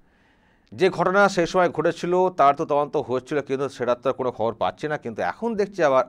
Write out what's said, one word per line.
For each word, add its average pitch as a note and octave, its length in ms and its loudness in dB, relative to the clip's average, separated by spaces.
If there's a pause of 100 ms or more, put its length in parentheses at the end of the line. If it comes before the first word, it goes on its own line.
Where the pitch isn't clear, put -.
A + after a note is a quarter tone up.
(720)
যে D#3 180 0
ঘটনা F#3+ 400 2
সেই F3 180 0
সময় F3+ 220 2
ঘটেছিল F3 600 0
তার C#3+ 260 4
তো D#3 100 -4
তদন্ত D3 320 -2
হচ্ছিল, B2+ 440 -4
কিন্তু C3+ 280 -4
সেটার B2 260 -2
তো B2 140 -4
আর B2+ 40 -2
কোনো B2+ 180 -4
খবর A2+ 220 -4
পাচ্ছি F#2+ 340 -4
না। D3+ 100 -4
কিন্তু A3+ 240 -8
এখন G#3+ 340 -4
দেখছি G3 280 -2
আবার C3 260 4